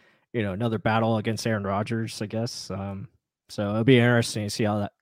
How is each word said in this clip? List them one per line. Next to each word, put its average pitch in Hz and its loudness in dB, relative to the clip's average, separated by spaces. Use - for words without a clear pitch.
you 117 -2
know, 101 -2
another 110 -2
battle 113 2
against 110 -4
Aaron 107 0
Rodgers, 110 -4
I 107 -6
guess. 113 -6
Um, 98 -8
so 101 -4
it'll 110 0
be 123 8
interesting 117 2
to 104 -6
see - -2
how 104 0
that, 101 -6